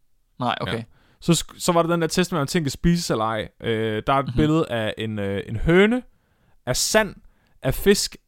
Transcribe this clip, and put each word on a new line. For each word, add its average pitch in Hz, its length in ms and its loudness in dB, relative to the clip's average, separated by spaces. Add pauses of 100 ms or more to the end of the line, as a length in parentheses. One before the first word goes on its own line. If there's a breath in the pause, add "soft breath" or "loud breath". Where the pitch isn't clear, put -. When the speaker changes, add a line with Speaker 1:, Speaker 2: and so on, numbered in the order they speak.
(400)
Speaker 1:
Nej, 123 220 -2
okay. 90 120 -4
Speaker 2:
Ja. 113 100 -6 (380)
Så 170 100 2
sk-, - 280 -2
så - 120 0
var 170 100 4
der 165 80 0
den 170 120 0
der 160 60 0
test 180 240 0
med, 165 100 -2
om 139 60 -2
ting 170 180 -2
kan 131 60 -4
spises 170 400 0
eller 113 140 0
ej. 110 240 -4 (120)
Øh, 110 460 -2
der 135 60 4
er 135 60 4
et 139 60 -2
Speaker 1:
Mhm. 123 100 -8
Speaker 2:
billede 156 360 2
af 110 260 -2
en, 107 220 -6
øh, 98 280 -4
en 113 80 -8
høne, 190 460 4 (640)
af 127 120 -2
sand, - 380 0 (460)
af 135 120 0
fisk, - 440 2 (100)